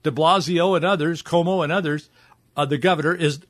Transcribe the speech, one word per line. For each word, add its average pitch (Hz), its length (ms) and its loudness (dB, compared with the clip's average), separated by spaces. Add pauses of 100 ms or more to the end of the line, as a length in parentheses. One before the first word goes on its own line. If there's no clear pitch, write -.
de 151 80 -2
Blasio 170 640 2
and 156 80 0
others, 170 380 -2
Cuomo 175 420 0
and 147 80 -4
others, 156 380 -4 (460)
uh, 147 80 0
the 143 140 -2
governor, 160 360 0
is, 151 360 -2